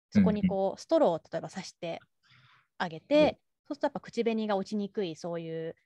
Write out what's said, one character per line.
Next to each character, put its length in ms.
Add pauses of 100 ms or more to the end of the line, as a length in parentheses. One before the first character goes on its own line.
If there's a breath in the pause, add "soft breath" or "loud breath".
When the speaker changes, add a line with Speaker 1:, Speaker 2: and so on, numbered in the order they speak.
Speaker 1:
そ 120
こ 100
に 160
こ 80
う、 40
Speaker 2:
う 100
ん 20
う 40
ん。 20
Speaker 1:
ス 100
ト 100
ロ 100
ー 40
を 100 (100)
例 60
え 40
ば 80
刺 180
し 60
て 260 (800 soft breath)
あ 120
げ 100
て、 160
Speaker 2:
う 100
ん。 40
Speaker 1:
そ 60 (360)
う 40
す 20
る 40
と 40
や 40
っ 40
ぱ 60
口 240
紅 240
が 80
落 140
ち 60
に 140
く 160
い、 100
そ 180
う 80
い 280
う 60 (100)